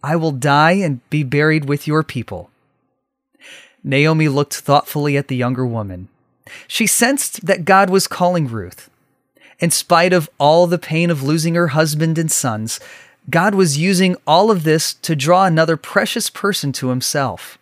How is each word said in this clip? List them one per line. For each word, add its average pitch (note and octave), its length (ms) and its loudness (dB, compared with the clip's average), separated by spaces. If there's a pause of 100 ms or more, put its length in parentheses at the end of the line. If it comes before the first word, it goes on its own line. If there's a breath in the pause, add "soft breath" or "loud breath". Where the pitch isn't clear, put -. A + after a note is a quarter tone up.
I D3+ 120 -2
will D#3+ 160 -2
die D3 420 2
and E3 360 -2
be D3+ 140 -2
buried D3 420 0
with C#3+ 220 -4
your D#3 160 0
people." G2+ 460 -10 (1300 loud breath)
Naomi D3+ 440 2
looked C#3 280 -2
thoughtfully D3 600 0
at C#3 140 -2
the C3+ 60 -4
younger B2+ 300 -2
woman. G2+ 440 -8 (580 loud breath)
She - 200 -2
sensed - 580 -2
that F3+ 200 0
God F#3+ 240 4
was F#3 180 2
calling F3 400 0
Ruth. G#2+ 420 -12 (680 soft breath)
In E3+ 120 0
spite F3 420 2
of E3 240 0
all D#3+ 300 4
the E3+ 100 0
pain E3 320 -2
of D3 140 -2
losing D#3+ 320 0
her E3+ 140 0
husband D#3 480 0
and D#3+ 140 -2
sons, A2 480 -4 (500 loud breath)
God G3 260 0
was E3+ 220 2
using F3+ 380 2 (100)
all G3 260 4
of F3+ 120 0
this D#3+ 300 0
to - 220 -4
draw E3+ 300 2
another D#3+ 300 2
precious - 540 -2
person G3 440 -4
to B2+ 160 -4
himself. B2+ 720 -4